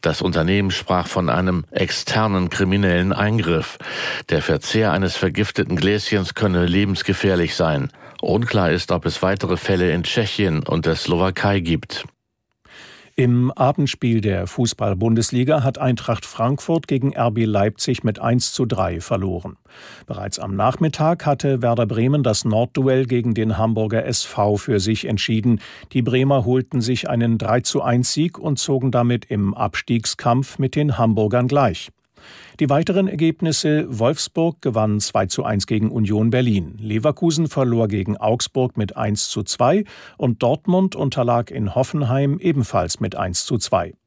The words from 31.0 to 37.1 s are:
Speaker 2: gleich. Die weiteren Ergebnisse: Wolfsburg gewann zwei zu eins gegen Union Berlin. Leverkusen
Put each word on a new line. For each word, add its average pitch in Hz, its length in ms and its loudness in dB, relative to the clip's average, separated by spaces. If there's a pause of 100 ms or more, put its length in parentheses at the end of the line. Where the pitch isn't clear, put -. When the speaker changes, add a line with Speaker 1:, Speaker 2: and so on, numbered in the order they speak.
Speaker 2:
gleich. 127 440 0 (680)
Die 147 120 2
weiteren 175 360 2
Ergebnisse: 156 800 0
Wolfsburg 135 720 0
gewann 107 380 0
zwei 101 280 0
zu - 160 -4
eins 101 240 -2
gegen 110 240 0
Union 110 400 2
Berlin. 113 480 0
Leverkusen 143 720 0